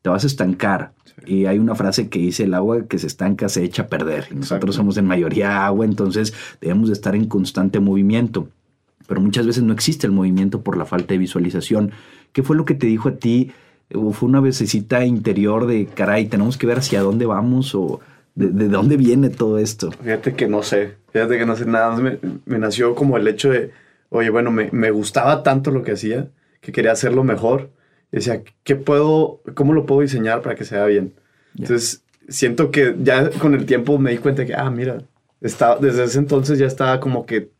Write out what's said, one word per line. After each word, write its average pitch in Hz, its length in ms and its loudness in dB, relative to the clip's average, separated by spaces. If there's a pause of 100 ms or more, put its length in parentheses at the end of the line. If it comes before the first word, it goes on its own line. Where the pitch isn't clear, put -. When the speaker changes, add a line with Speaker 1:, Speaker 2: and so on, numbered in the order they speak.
Speaker 1:
te 92 80 -4
vas 98 160 0
a - 20 0
estancar. 95 640 -2 (140)
Speaker 2:
Sí. - 80 -20 (240)
Speaker 1:
Y 98 80 2
hay 98 140 2
una 110 160 0
frase 98 340 -2
que 95 100 -4
dice, 90 240 -2
"El 95 100 0
agua 113 340 0
que 90 120 -4
se 80 80 -6
estanca 95 420 -2
se 90 140 -2
echa 87 200 -4
a - 40 -6
perder". 78 440 -4
Y - 40 -12
nosotros 69 60 -6 (100)
Speaker 2:
Exacto. 95 220 -2
Speaker 1:
somos 101 240 0
en 98 80 2
mayoría 98 600 0
agua, 101 200 0
entonces 107 480 -2 (260)
debemos 104 300 0
de 104 40 2
estar 98 220 -4
en 107 100 0
constante 98 540 -2
movimiento. 98 720 0 (580)
Pero 95 140 -2
muchas 104 240 0
veces 120 180 0
no 110 100 2
existe 139 340 -2
el 98 60 0
movimiento 95 480 0
por 92 160 -4
la 78 80 -4
falta 92 280 -4
de 92 40 0
visualización. 92 760 -2 (400)
¿Qué 135 100 0
fue 151 140 2
lo 156 100 0
que 175 80 0
te 131 140 0
dijo 110 220 0
a - 60 -4
ti? 123 360 0 (420)
¿O 107 180 -2
fue 120 180 -2
una 139 100 4
vocecita 123 680 0
interior 110 640 0
de, 107 200 0
"Caray, 104 400 0
tenemos 110 300 0
que 120 100 0
ver 120 120 2
hacia 101 220 0
dónde 107 240 2
vamos"? 123 500 0
¿O 87 240 -2 (360)
de, 98 140 0
de 101 200 0
dónde 110 280 4
viene 127 320 4
todo 107 280 0
esto? 107 340 -2
Speaker 2:
Fíjate 120 440 -4
que 117 120 0
no 104 160 0
sé. 101 300 -2 (180)
Fíjate 113 260 0
que 117 80 -2
no 117 100 0
sé. 113 100 -6
Nada 117 260 2
más 117 100 -2
me, 131 160 -2 (280)
me 120 140 -4
nació 120 360 0
como 139 220 2
el 107 100 2
hecho 110 220 0
de, 123 220 0 (380)
oye, 117 200 0
bueno, 117 220 0
me, 110 200 0
me 110 200 2
gustaba 123 520 0
tanto 135 280 2
lo 127 120 0
que 113 100 -4
hacía 110 360 -4 (320)
que 101 100 -16
quería 113 220 2
hacerlo 127 320 2
mejor. 120 460 0 (380)
Y 110 80 -6
decía, 107 240 -4 (220)
"¿Qué 139 140 2
puedo, 151 640 2 (120)
cómo 143 200 2
lo 147 120 2
puedo 139 140 2
diseñar 120 420 0
para 120 140 -6
que 110 80 -12
se 104 120 -10
vea 104 100 2
bien?". 98 280 2 (420)
Speaker 1:
Ya. - 100 -10
Speaker 2:
Entonces, 120 380 -2 (260)
siento 135 420 0
que 131 320 2
ya 135 280 4
con 147 220 2
el 135 120 0
tiempo 127 340 2
me 127 120 2
di 120 80 -2
cuenta 135 260 0
que, - 100 -6
ah, 135 160 -4
mira, 120 280 -4 (420)
estaba, 120 360 2
desde 123 280 2
ese 120 140 0
entonces 143 380 2
ya 135 100 4
estaba 131 340 0
como 127 240 -2
que 110 240 -4 (100)